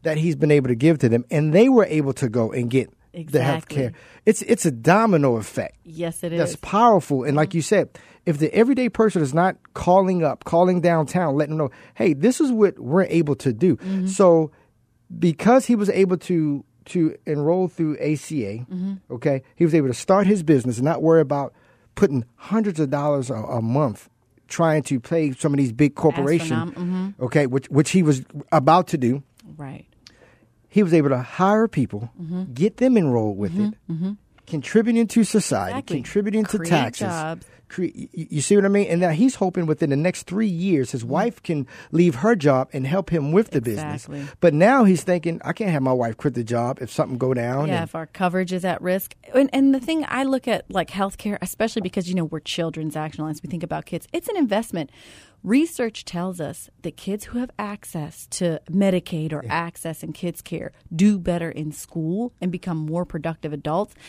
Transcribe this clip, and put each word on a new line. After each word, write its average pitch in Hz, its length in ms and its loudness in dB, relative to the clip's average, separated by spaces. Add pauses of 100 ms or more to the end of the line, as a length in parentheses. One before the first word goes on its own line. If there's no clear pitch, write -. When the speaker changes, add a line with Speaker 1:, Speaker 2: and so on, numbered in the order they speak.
Speaker 1:
that 156 160 -2
he's 160 180 0
been 147 140 2
able 143 180 4
to 123 60 2
give 147 240 4
to 127 100 2
them. 117 220 2
And 151 220 0
they 220 160 6
were 240 180 6
able 143 280 -2
to 135 140 -2
go 110 240 0
and 117 160 -4
get 123 220 0 (240)
the 151 280 -2
health 160 220 -2
Speaker 2:
Exactly. - 120 -10
Speaker 1:
care. 135 160 -2 (340)
It's, 214 160 2
it's - 240 0
a 160 40 4
domino 151 680 4
effect. 104 460 -6
Speaker 2:
Yes, 165 400 -10
it 170 140 -6
Speaker 1:
That's 165 160 -2
Speaker 2:
is. 156 40 -12
Speaker 1:
powerful. 190 680 2
And 143 120 0
like 156 140 2
Speaker 2:
Mm-hmm. 170 80 -4
Speaker 1:
you 156 40 0
said, 190 260 0 (380)
if 147 120 0
the 151 160 0
everyday 240 360 2
person 196 320 2
is 131 100 -2
not 175 240 2 (160)
calling 185 500 2
up, 139 220 -2
calling 180 380 4
downtown, 165 540 2
letting 151 200 0
them 151 100 -2
know, 120 40 -6 (240)
"Hey, 214 180 2
this 175 280 2
is 269 120 2
what 214 260 2
we're 147 260 0
able 156 320 0
to 131 180 -2
do." 160 220 2
Speaker 2:
Mm-hmm. 185 320 -4
Speaker 1:
So 170 420 4 (680)
because 196 480 2
he 240 80 2
was 202 140 0
able 185 300 2
to, 151 460 -2 (220)
to 160 300 -2 (100)
enroll 160 420 0
through 156 300 -4
A 147 180 -2
C 139 280 -6
A, 101 140 -8
Speaker 2:
Mm-hmm. 185 340 -8 (180)
Speaker 1:
okay, 135 320 -2 (140)
he 170 80 2
was 160 100 2
able 147 140 4
to 120 60 -2
start 190 320 2
his 196 160 2
business 127 340 2
and 123 80 -2
not 147 180 0
worry 165 200 6
about 143 320 -4 (400)
putting 143 300 0 (120)
hundreds 202 420 -2
of 147 120 0
dollars 143 400 -2
a, - 40 -4
a 113 280 -4
month 120 460 -2 (380)
trying 156 380 0
to 131 160 -2
pay 156 320 -2
some 143 220 -2
of 139 40 0
these 131 140 0
big 143 220 2
corporations, 160 560 0
Speaker 2:
Astronom-, 165 240 -4
mm-hmm. 180 500 -6
Speaker 1:
okay, 139 220 0
which, 123 240 -2
which 143 200 2
he 190 120 4
was 139 220 2 (280)
about 160 360 4
to 165 100 -4
do. 127 240 0 (340)
Speaker 2:
Right. 135 300 -16 (840)
Speaker 1:
He 208 120 4
was 165 100 2
able 156 160 4
to 131 140 2
hire 208 440 2
people, 120 440 -4 (100)
Speaker 2:
Mm-hmm. 175 320 -8
Speaker 1:
get 165 240 -2
them 247 220 4
enrolled 113 400 0
with 165 140 -2
Speaker 2:
Mm-hmm. 202 160 -2
Speaker 1:
it, 214 60 -6 (160)
Speaker 2:
Mm-hmm. 170 200 -4 (360)
Speaker 1:
contributing 226 600 0
to 233 160 4
society, 110 540 -2
Speaker 2:
Exactly. 180 180 -6
Speaker 1:
contributing 208 500 -2
to 214 120 -4
Speaker 2:
Create 165 120 -6
Speaker 1:
taxes. 135 380 0
Speaker 2:
jobs. 165 380 -6 (220)
Speaker 1:
Cre-, - 140 -8 (120)
y-, - 220 -12
y-, 160 140 -8
you 147 100 -4
see 202 160 4
what 202 80 6
I 196 40 2
mean? 196 200 2
And 170 120 0
now 180 100 2
he's 214 240 2
hoping 180 320 -2
within 156 240 0
the 139 60 2
next 175 260 -2
three 214 260 -4
years, 170 440 0
his 123 100 -6
Speaker 2:
Mm-hmm. 117 100 -6
Speaker 1:
wife 202 300 -2
can 147 240 -4 (260)
leave 160 240 4
her 208 180 2
job 135 380 2
and 135 140 -4
help 180 240 -2
him 156 220 -2
with 214 180 2
the 143 100 0
business. 113 460 -6
Speaker 2:
Exactly. 143 200 -12 (140)
Speaker 1:
But 165 140 6
now 226 300 6
he's 185 180 6
thinking, 170 420 -2
"I 170 80 -6
can't 214 180 -4
have 147 120 0
my 131 100 2
wife 117 240 -2
quit 143 180 -2
the 120 100 -4
job 120 360 -2
if 117 100 -10
something 135 280 -4
go 131 160 0
down." 127 340 -2
Speaker 2:
Yeah, - 80 -2
Speaker 1:
and 165 80 -4
Speaker 2:
if - 100 -14
our 160 120 -8
coverage 180 480 -4
is 180 100 -6
at 175 160 -2
risk. 185 340 -4 (200)
And, 277 180 4
and 269 220 4
the 269 60 -2
thing 320 280 -4
I 269 160 -4
look 262 240 -2
at, - 220 -2
like, 185 200 -2
healthcare, 196 520 -6
especially 220 400 -4
because, 180 260 -4
you 185 60 -4
know, 170 100 0
we're 156 160 -8
Children's 156 560 -6
Action 156 260 -8
Alliance, 151 200 -8
we - 80 -12
think 170 120 -8
about 156 220 -8
kids. - 300 -10
It's 339 140 -6
an 415 100 -6
investment. 202 520 -2 (540)
Research 240 600 -2
tells 175 360 -8
us 160 280 -10 (140)
that 165 140 -10
kids 208 300 -8
who 240 120 -8
have 247 120 -6 (100)
access 196 680 -10
to 170 420 -4
Medicaid 175 640 0
or 151 120 -8
Speaker 1:
Yeah. 120 100 -6
Speaker 2:
access 170 480 -8
in 160 100 -10
kids' 175 300 -8
care - 300 -10 (220)
do 202 220 4
better 175 320 -4
in 151 220 -8
school 175 720 -6
and 190 100 -2
become 175 260 -6
more 156 280 -4
productive 160 480 -8
adults 156 420 -4 (140)